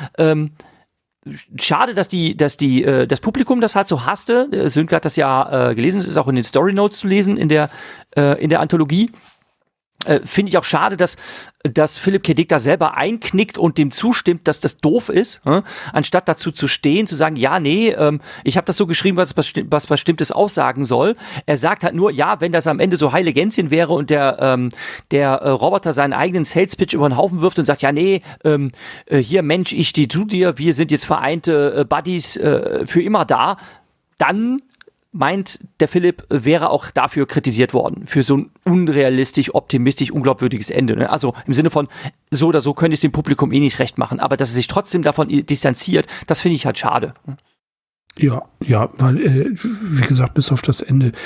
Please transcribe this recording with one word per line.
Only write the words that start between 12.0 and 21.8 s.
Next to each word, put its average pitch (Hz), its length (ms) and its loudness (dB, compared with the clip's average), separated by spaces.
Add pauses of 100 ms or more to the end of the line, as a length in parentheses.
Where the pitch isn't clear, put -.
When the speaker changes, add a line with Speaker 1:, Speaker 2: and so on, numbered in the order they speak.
Speaker 1:
K. 160 140 0
Dick 151 140 0
da 156 100 4
selber 147 380 0
einknickt 190 600 -2
und 170 220 0
dem 143 120 2
zustimmt, - 560 0
dass 151 120 -2
das - 180 -4
doof 214 320 0
ist, - 340 -2
ne? 170 200 0 (280)
Anstatt 170 380 0
dazu 165 220 -4
zu 147 160 -4
stehen, 175 400 0
zu - 80 -6
sagen, 156 200 0
"Ja, 135 240 0
nee, 180 300 2
ähm, 151 320 0 (220)
ich 139 140 0
hab 175 100 -2
das 180 100 -2
so 202 80 2
geschrieben, 175 320 0
was 180 180 0
besti-, - 360 -4
was 147 160 0
Bestimmtes 156 440 0
aussagen 139 540 0
soll." 131 300 0 (320)
Er 151 100 0
sagt 160 260 -2